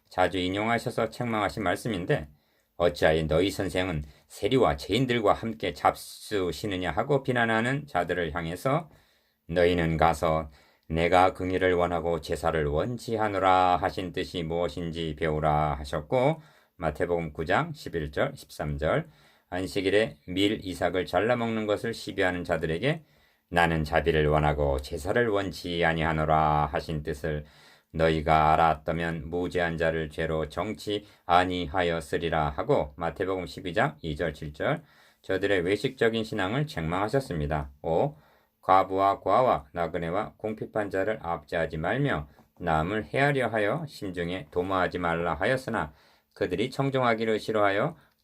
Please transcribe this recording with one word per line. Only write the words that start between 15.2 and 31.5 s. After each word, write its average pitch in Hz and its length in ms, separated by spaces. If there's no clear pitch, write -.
하셨고, 127 600
마태복음 82 560
구 82 120
장 135 280
십일 80 380
절, 110 240
십삼 73 420
절, 95 320
안식일에 95 680
밀 101 360
이삭을 90 440
잘라 107 280
먹는 113 300
것을 104 280
시비하는 90 500
자들에게 87 600
나는 82 340
자비를 78 440
원하고 73 520
제사를 90 480
원치 90 560
아니하노라 78 840
하신 78 340
뜻을 76 440
너희가 78 600
알았다면 80 760
무죄한 87 480
자를 80 340
죄로 78 380
정치 104 560
아니하였으리라 85 1200